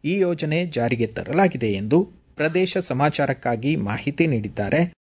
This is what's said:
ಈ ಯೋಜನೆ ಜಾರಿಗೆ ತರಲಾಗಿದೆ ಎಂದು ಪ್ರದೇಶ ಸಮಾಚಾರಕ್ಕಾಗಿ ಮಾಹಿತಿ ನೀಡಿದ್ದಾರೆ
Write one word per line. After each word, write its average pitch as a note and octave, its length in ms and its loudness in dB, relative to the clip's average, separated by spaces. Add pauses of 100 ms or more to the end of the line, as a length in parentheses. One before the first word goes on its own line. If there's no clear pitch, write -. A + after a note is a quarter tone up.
ಈ F3+ 140 0
ಯೋಜನೆ F3 480 0
ಜಾರಿಗೆ A#2+ 400 0
ತರಲಾಗಿದೆ A#2+ 640 0
ಎಂದು G#2+ 400 2 (240)
ಪ್ರದೇಶ F3+ 420 0
ಸಮಾಚಾರಕ್ಕಾಗಿ C#3 960 0
ಮಾಹಿತಿ A2 500 -2
ನೀಡಿದ್ದಾರೆ A#2+ 760 0